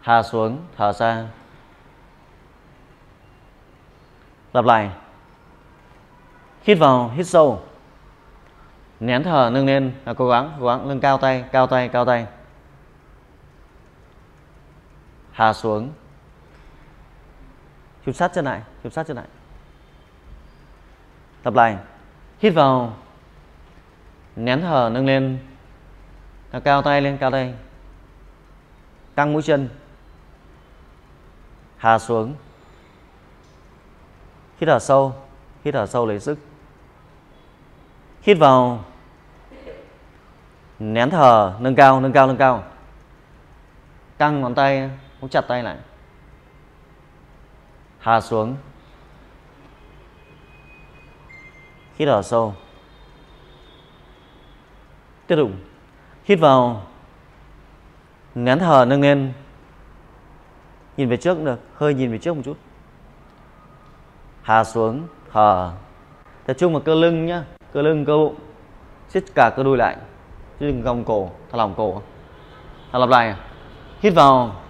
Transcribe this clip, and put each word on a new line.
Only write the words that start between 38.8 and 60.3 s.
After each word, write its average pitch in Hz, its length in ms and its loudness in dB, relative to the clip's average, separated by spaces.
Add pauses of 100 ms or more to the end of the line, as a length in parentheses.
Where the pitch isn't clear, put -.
Nén 113 320 -2
thở, 117 500 6
nâng 127 140 -2
cao, 135 260 6
nâng 131 120 -2
cao, 135 140 6
nâng 131 100 -2
cao. 123 280 0 (1500)
Căng 147 220 0
ngón 123 140 -4
tay, 135 360 -2 (300)
nắm 135 100 -14
chặt 147 100 0
tay 123 220 -6
lại. 92 140 -10 (2250)
Hạ 113 220 0
xuống. 113 360 -4 (3500)
Hít 151 120 -4
thở 107 140 0
sâu. 110 320 -2 (2750)
Tiếp 175 100 0
tục. 135 140 0 (720)
Hít 196 160 2
vào. 123 460 4 (1500)
Nén 123 240 0
thở, 156 300 6
nâng 139 120 2
lên. 139 320 2 (1600)